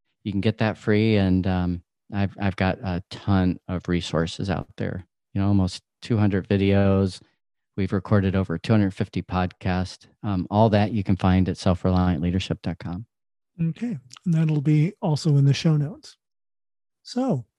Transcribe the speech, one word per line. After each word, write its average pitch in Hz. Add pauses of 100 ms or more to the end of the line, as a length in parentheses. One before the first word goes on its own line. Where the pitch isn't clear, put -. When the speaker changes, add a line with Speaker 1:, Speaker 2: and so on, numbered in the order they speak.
(220)
Speaker 1:
you 104
can 98
get 107
that 107
free. 107
And, 92
um, 90 (300)
I've, 101
I've 98
got 92
a 90
ton 92
of 87
resources 85
out -
there, 92 (260)
you 101
know, 98
almost 95 (200)
two 117
hundred 98
videos. 98 (560)
We've 95
recorded 98
over 90
two -
hundred 101
fifty -
podcasts. 92 (160)
Um, 98
all 107
that 104
you 107
can 95
find 92
at 87
self -
reliant 90
leadership 87
dot 85
com. 90 (540)
Speaker 2:
Okay. 165 (260)
And 170
that'll 156
be 151
also 151
in 139
the 139
show 156
notes. 151 (840)
So 240 (120)